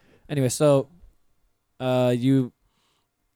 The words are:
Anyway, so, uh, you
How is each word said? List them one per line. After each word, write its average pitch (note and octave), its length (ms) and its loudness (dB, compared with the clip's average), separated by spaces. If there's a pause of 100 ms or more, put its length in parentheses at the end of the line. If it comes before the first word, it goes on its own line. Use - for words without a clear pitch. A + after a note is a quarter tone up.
(280)
Anyway, C#3 200 -2
so, C#3 400 2 (920)
uh, B2+ 380 0
you B2+ 360 0 (840)